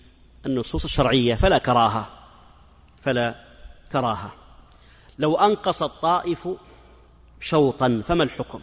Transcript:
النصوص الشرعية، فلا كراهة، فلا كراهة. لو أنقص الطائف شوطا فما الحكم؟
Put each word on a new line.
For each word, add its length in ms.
النصوص 380
الشرعية، 500
فلا 240
كراهة، 520
فلا 440
كراهة. 400
لو 180
أنقص 460
الطائف 680
شوطا 640
فما 200
الحكم؟ 380